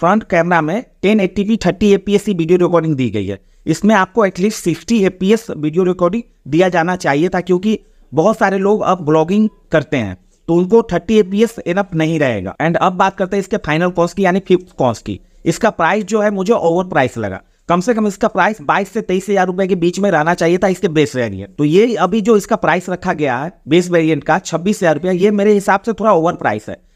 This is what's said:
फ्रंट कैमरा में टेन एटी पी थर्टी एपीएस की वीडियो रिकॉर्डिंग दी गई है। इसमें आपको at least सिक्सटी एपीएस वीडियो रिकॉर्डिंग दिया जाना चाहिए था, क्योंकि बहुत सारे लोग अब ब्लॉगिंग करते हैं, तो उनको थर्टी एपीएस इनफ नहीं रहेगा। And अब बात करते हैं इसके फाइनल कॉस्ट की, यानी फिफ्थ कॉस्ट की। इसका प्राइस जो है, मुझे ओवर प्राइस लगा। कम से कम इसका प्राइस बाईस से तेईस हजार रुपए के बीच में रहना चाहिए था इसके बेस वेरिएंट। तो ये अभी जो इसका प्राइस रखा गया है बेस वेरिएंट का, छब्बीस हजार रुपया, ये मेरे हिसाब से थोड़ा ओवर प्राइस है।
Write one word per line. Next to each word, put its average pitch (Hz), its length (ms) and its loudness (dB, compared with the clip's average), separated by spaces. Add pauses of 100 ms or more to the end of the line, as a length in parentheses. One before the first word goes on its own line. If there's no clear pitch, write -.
फ्रंट 202 300 2
कैमरा 170 300 2
में 165 220 -2 (200)
टेन - 180 2
एटी 190 240 -2
पी 214 120 0
थर्टी 202 360 2
एपीएस 202 320 0
की 208 100 -2
वीडियो 170 240 2
रिकॉर्डिंग 165 380 2
दी 127 140 -2
गई 101 160 -4
है। 98 140 -8 (260)
इसमें - 280 2
आपको 196 320 0
at 180 140 -4
least 208 220 -2
सिक्सटी 190 420 -2
एपीएस 190 460 0
वीडियो 156 340 -2
रिकॉर्डिंग 180 380 0 (260)
दिया 170 200 2
जाना 175 280 0
चाहिए 156 320 0
था, 180 120 -2
क्योंकि 180 380 0 (340)
बहुत 175 260 2
सारे 196 200 0
लोग 196 240 2
अब 180 220 0
ब्लॉगिंग 165 440 2 (240)
करते 151 240 0
हैं, 98 200 -4 (320)
तो 165 60 2
उनको 185 280 4
थर्टी 214 360 0
एपीएस 208 360 2 (120)
इनफ 185 280 -2
नहीं 160 240 0
रहेगा। 107 400 -2
And 165 180 0
अब 185 160 0
बात 190 240 -2
करते 190 200 -4
हैं 196 40 -2
इसके 196 160 -6
फाइनल 165 340 0
कॉस्ट 175 260 -2
की, 196 80 0
यानी 185 240 2
फिफ्थ 180 300 0
कॉस्ट 120 280 -2
की। 101 140 -8 (240)
इसका 208 280 0
प्राइस 190 320 -2
जो 214 160 -2
है, 208 100 0
मुझे 190 220 -2
ओवर 175 320 0
प्राइस 156 340 -2
लगा। 98 220 -6 (280)
कम 175 120 2
से 233 140 0
कम 214 120 0
इसका 208 220 -2
प्राइस 202 340 0
बाईस 170 300 -2
से 220 100 -4
तेईस 190 260 -4
हजार 190 180 2
रुपए 185 200 -2
के 185 100 0
बीच 175 220 0
में 196 120 0
रहना 160 240 2
चाहिए 175 240 2
था 196 100 0
इसके 185 220 -2
बेस 151 260 0
वेरिएंट। 101 420 -6
तो 147 60 0
ये 202 320 4
अभी 180 240 -2
जो 214 160 4
इसका 208 220 0
प्राइस 175 320 -2
रखा 180 220 -4
गया 147 260 -2
है 156 140 -8 (160)
बेस 175 220 2
वेरिएंट 160 340 2
का, 160 160 2
छब्बीस 185 420 -4
हजार 160 120 2
रुपया, 180 180 -4
ये 185 180 2
मेरे 208 220 2
हिसाब 202 280 2
से 226 120 -6
थोड़ा 208 200 0
ओवर 165 220 2
प्राइस 107 340 -4
है। 95 120 -14 (160)